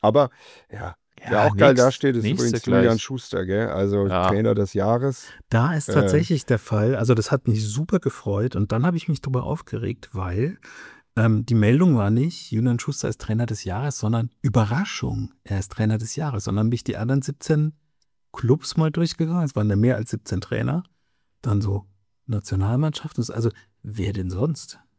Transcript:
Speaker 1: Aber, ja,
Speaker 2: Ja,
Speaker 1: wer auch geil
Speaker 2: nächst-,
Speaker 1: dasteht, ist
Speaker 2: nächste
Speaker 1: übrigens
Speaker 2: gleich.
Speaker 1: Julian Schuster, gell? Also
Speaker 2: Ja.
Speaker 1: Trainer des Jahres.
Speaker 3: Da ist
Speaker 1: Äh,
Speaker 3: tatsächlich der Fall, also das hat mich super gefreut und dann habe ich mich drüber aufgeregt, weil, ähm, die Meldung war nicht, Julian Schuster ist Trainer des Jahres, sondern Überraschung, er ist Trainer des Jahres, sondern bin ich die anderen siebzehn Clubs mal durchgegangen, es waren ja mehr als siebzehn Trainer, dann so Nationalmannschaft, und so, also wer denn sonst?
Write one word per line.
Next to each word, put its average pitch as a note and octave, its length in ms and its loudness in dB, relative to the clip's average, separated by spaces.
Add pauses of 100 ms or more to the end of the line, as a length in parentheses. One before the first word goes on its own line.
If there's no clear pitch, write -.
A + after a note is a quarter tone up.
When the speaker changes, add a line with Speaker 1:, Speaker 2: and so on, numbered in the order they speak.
Speaker 1:
Aber, B2 300 4 (420)
ja, - 240 -12 (260)
Speaker 2:
Ja, - 60 -14
Speaker 1:
wer G#2 140 2
auch G#2 140 4
geil C3+ 180 8
Speaker 2:
nächst-, - 20 4
Speaker 1:
dasteht, B2+ 400 4
ist A2 80 0
Speaker 2:
nächste G#2 60 2
Speaker 1:
übrigens A#2+ 320 0
Speaker 2:
gleich. A#2+ 280 4
Speaker 1:
Julian A2+ 80 2
Schuster, A2 460 -6
gell? G2 240 0
Also G2+ 400 0
Speaker 2:
Ja. F2+ 140 0
Speaker 1:
Trainer G#2 320 2
des G2+ 180 -2
Jahres. A#2+ 640 -2 (160)
Speaker 3:
Da C3 240 2
ist D3+ 140 -2
Speaker 1:
Äh, - 40 -2
Speaker 3:
tatsächlich D3 540 2
der A#2 120 2
Fall, A2 380 0
also A#2 180 4
das A2 160 0
hat C3+ 180 0
mich A2 180 2
super D3 320 -2
gefreut A2 580 -4
und G2+ 160 0
dann A#2+ 140 0
habe F3 100 0
ich - 120 -6
mich D3+ 120 -2
drüber B2+ 240 -4
aufgeregt, - 680 -8
weil, G2 460 -4 (580)
ähm, A2 280 4
die B2 100 0
Meldung B2+ 420 6
war G2+ 140 2
nicht, C3 420 -2
Julian A#2 260 0
Schuster - 300 -6
ist G#2+ 120 -8
Trainer A2+ 260 -2
des A2 180 -8
Jahres, B2+ 340 -4
sondern A#2 320 0 (120)
Überraschung, A2 1000 -2
er G2 160 -4
ist - 140 -6
Trainer A2 260 0
des A2+ 180 -8
Jahres, D3 280 -4
sondern G#2+ 260 0
bin A#2+ 60 -2
ich - 80 -8
die A2+ 120 -4
anderen C3 260 0
siebzehn D3+ 520 -2 (580)
Clubs - 440 0
mal D#3 160 0
durchgegangen, E3 500 -2
es C#3+ 140 -4
waren G#2 120 0
ja G2 80 2
mehr A#2+ 200 2
als A2+ 140 -6
siebzehn - 300 -6
Trainer, B2+ 440 -4 (580)
dann G#2 180 0
so G2+ 260 -4 (400)
Nationalmannschaft, A2+ 920 -2
und A#2+ 60 0
so, - 100 -10
also A#2 160 -2 (320)
wer G2+ 300 -6
denn F#2 180 -4
sonst? B2 480 -4 (200)